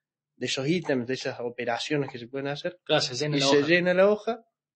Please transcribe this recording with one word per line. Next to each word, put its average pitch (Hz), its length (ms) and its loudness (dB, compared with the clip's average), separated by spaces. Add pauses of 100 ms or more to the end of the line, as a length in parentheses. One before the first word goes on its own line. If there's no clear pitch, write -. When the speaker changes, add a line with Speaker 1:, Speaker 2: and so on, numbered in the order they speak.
(360)
Speaker 1:
de 127 120 -6
esos 135 200 -4
ítems, 147 400 0
de 131 60 -4
esas 131 260 -6
operaciones 120 720 -4
que 120 80 -14
se 117 80 -12
pueden 135 200 -8
hacer. 147 360 -8
Speaker 2:
Claro, 151 180 2
se 127 140 -4
llena 147 220 0
Speaker 1:
Y - 20 2
Speaker 2:
la 135 60 2
Speaker 1:
se 139 140 6
Speaker 2:
hoja. 143 80 2
Speaker 1:
llena 175 260 4
la 190 160 6
hoja, 214 360 -2 (300)